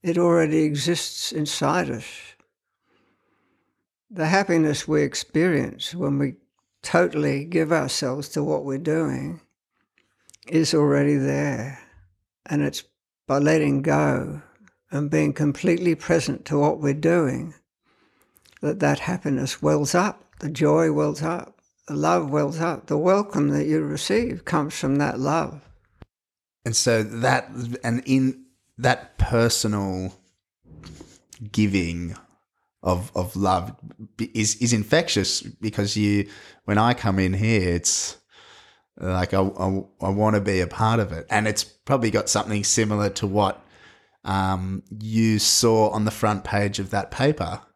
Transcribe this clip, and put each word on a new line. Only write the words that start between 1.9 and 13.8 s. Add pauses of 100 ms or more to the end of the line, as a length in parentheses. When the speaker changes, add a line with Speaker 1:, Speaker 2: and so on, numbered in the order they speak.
Speaker 1:
us. (2000)
The
happiness
we
experience
when
we (480)
totally
give
ourselves
to
what
we're
doing (1040)
is
already
there. (680)
And
it's (420)
by
letting